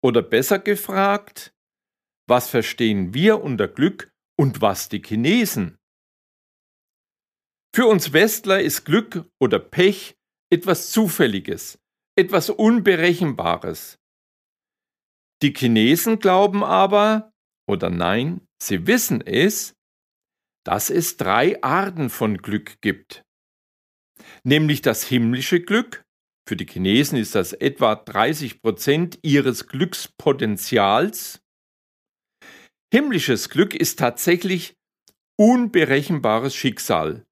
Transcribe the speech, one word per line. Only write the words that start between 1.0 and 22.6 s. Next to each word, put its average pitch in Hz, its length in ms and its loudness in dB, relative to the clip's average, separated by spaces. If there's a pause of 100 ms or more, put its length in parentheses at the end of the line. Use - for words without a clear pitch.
was 123 220 2
verstehen 107 640 -2
wir 202 280 2
unter 113 260 -2
Glück - 440 -2 (280)
und 135 220 0
was 101 280 0
die 95 120 -8
Chinesen? 117 760 -2 (2000)
Für 247 120 4
uns 170 260 2
Westler 196 480 2
ist - 240 -4
Glück 185 440 -4 (100)
oder 107 200 2
Pech - 560 0 (360)
etwas 175 400 0
Zufälliges, 120 880 -2 (380)
etwas 190 320 0
Unberechenbares. 170 1500 0 (1400)
Die 143 120 0
Chinesen 131 640 2
glauben 196 440 2
aber, 208 680 2 (340)
oder 92 220 -2
nein, 104 580 -2 (140)
sie 92 260 -4
wissen 220 340 0
es, - 540 -2 (880)
dass - 240 -4
es - 280 -2
drei 110 440 0
Arten 165 480 -2
von 107 280 -4
Glück - 440 -8